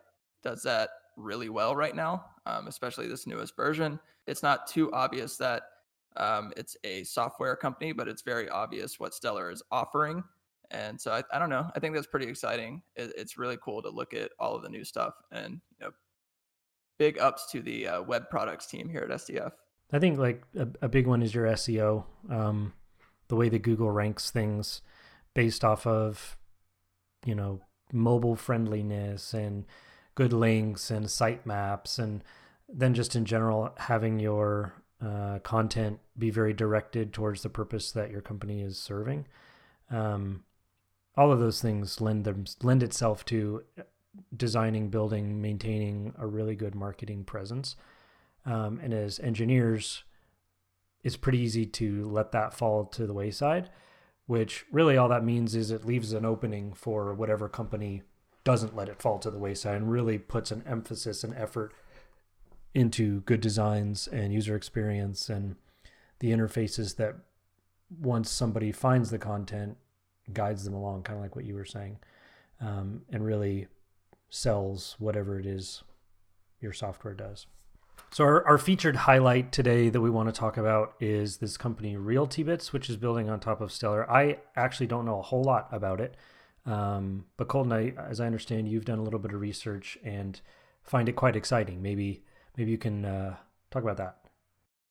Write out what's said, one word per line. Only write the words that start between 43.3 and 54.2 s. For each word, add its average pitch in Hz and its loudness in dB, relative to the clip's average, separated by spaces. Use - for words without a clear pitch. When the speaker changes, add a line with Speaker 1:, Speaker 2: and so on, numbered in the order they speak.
Speaker 2:
designing, 110 0
building, 104 0
maintaining 104 -2
a 113 -6
really 107 -2
good 101 -6
marketing 101 -6
presence. 110 -8
Um, 113 -2
and 120 -2
as 104 -2
engineers, 113 2
it's 127 -4
pretty 127 2
easy 113 0
to 104 -2
let 107 0
that 110 0
fall 107 2
to 117 -4
the 101 -2
wayside, 139 0